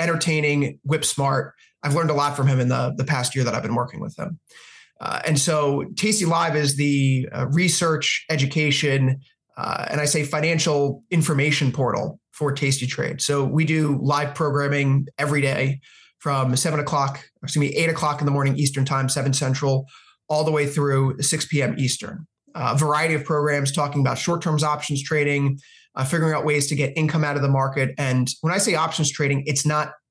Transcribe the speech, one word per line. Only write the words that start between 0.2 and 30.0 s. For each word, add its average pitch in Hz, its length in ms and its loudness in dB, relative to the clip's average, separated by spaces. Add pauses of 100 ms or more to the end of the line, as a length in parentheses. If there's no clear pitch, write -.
whip 156 220 0
smart. 139 500 0 (300)
I've 143 100 2
learned 165 160 2
a 151 40 2
lot 143 220 0
from 139 120 2
him 135 100 4
in 123 100 2
the, 127 280 0
the - 80 -2
past 131 320 -2
year 127 80 2
that 117 100 0
I've 110 80 -4
been 110 140 -2
working - 240 -4
with - 180 -10
him. - 220 -8 (600)
Uh, - 240 -4
and 151 140 2
so 147 460 0 (100)
Tasty 214 300 0
Live 165 320 2
is 143 180 2
the, 139 580 2
uh, 127 140 -4
research, 165 840 0
education, 139 920 0 (360)
uh, - 320 -6
and 147 120 -2
I 147 60 0
say 151 180 0
financial 151 880 0
information 147 580 2
portal 123 480 -2 (140)
for 147 180 -2
Tasty 135 380 -2
Trade. - 320 -4
So 143 240 0
we 147 200 2
do 156 380 2
live 143 320 0
programming 139 720 0 (120)
every 143 220 0
day 135 400 0 (380)
from 131 380 0
seven 147 240 0
o'clock, 139 420 -2 (200)
excuse - 180 -2
me, 143 160 0
eight 165 120 2
o'clock 151 320 -2
in 147 60 0
the 143 60 2
morning 139 240 2
Eastern 139 280 0
time, 135 240 0
seven 135 240 0
Central, 135 540 0 (420)
all 151 160 0
the 160 60 0
way 147 160 2
through 139 560 0
six 151 240 0
P 143 160 0
M 120 160 -2
Eastern. - 480 -4 (280)
Uh, 123 200 -2
a 139 40 2
variety 151 360 2
of 143 100 -2
programs 147 460 0
talking 143 300 -2
about 131 180 2
short-term 170 460 0
options 147 400 -2
trading, 143 560 0 (360)
uh, 135 80 -2
figuring 160 300 0
out 143 100 -2
ways 147 240 0
to 156 60 -2
get 139 220 -2
income 156 280 2
out 147 120 -2
of 139 60 0
the 139 60 2
market. 135 500 0
And 127 300 0 (140)
when 160 100 0
I 185 60 0
say 202 160 2
options 160 360 0
trading, 139 360 0
it's 147 200 0
not 151 260 0 (180)